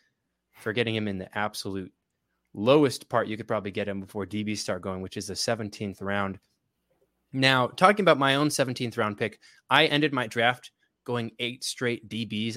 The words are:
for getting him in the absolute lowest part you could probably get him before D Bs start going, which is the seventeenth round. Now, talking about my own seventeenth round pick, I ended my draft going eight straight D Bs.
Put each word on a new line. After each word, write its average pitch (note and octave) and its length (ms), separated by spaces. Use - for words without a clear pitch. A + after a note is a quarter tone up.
for A2 120
getting A2+ 220
him G#2+ 140
in F#2+ 100
the F#2 180
absolute G#2 560
lowest C3 540
part A2+ 180
you G#2+ 100
could A2 120
probably G#2 240
get G2+ 160
him G2 120
before G2 240
D G#2+ 200
Bs G#2 140
start F#2 240
going, F#2 200
which F#2 140
is G2+ 100
the F#2 100
seventeenth G#2+ 640
round. G2 380
Now, C3 340
talking G3+ 380
about D#3 140
my C#3 180
own D3 140
seventeenth B2 460
round G#2+ 220
pick, A2 220
I D3 180
ended D3 260
my B2 160
draft A#2+ 420
going A#2 360
eight B2 240
straight A#2+ 440
D A2+ 160
Bs. G#2+ 320